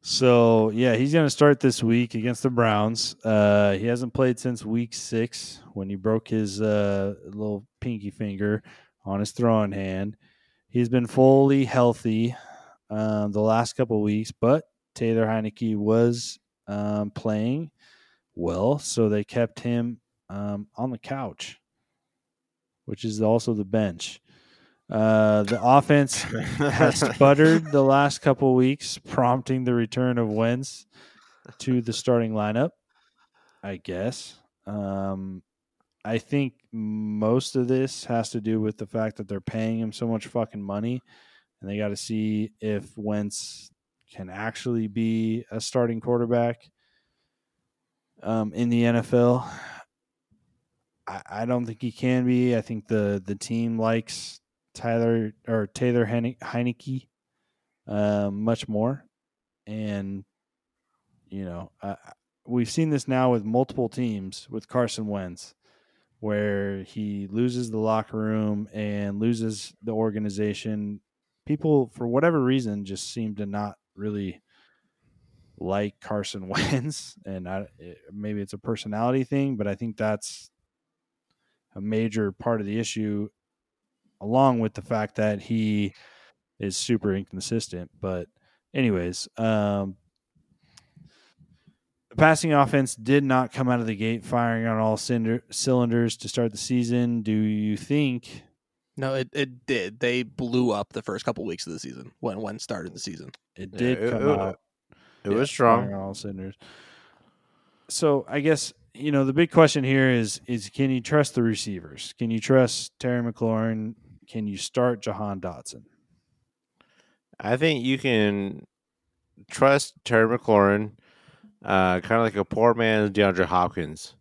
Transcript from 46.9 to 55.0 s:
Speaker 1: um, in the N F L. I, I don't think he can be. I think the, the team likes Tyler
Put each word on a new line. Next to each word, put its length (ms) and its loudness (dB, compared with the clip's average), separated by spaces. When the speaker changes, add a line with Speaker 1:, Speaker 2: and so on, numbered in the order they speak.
Speaker 1:
um, 300 -4
in 160 -2
the 160 2
N 100 4
F 180 0
L. 400 4
I, 200 -12
I 160 -6
don't 220 -2
think 160 -12
he 80 -4
can 340 0
be. 300 2
I 60 2
think 260 -10
the, 400 0
the 80 -4
team 460 -4
likes 600 -2
Tyler 560 0